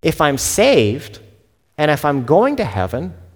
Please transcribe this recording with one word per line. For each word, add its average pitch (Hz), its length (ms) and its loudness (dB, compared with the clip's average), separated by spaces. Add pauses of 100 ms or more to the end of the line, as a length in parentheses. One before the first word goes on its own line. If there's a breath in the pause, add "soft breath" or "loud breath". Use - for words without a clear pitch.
If 165 200 -2
I'm 143 160 2
saved 147 800 0 (580)
and 151 140 0
if 143 140 -2
I'm 143 200 0
going 214 300 2
to 240 100 -2
heaven 117 480 -4 (220)